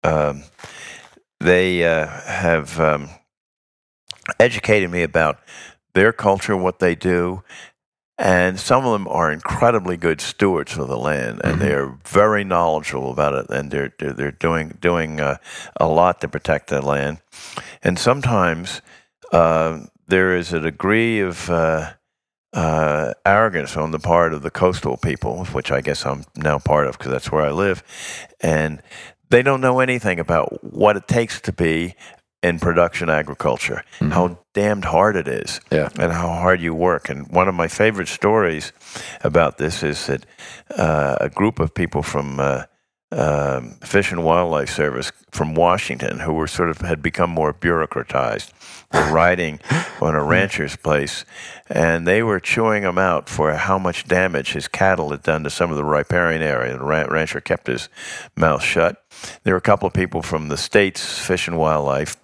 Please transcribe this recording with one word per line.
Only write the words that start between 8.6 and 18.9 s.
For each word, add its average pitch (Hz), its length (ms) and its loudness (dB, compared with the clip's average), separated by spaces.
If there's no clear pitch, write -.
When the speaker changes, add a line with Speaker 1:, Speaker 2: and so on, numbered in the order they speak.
Speaker 1:
some 131 260 2
of 117 60 2
them 101 160 -2
are 80 240 2
incredibly 92 640 2
good 82 240 0
stewards 87 580 0
of 67 100 -4
the 65 80 -4
land, 64 460 -2
and - 120 0
Speaker 2:
Mm-hmm. 85 80 0
Speaker 1:
they 73 120 2
are 67 320 -4
very 104 380 4
knowledgeable 78 680 0
about 71 240 0
it, 67 160 -2
and 71 200 -4
they're, 69 280 -4
they're, 71 140 -4
they're 71 200 -4
doing, 82 480 -2
doing, 82 400 0
uh, 71 180 -2
a 80 80 4
lot 87 320 4
to - 80 -6
protect - 400 -4
the 69 120 -2
land. 71 380 -2
And 90 160 0
sometimes, 104 840 0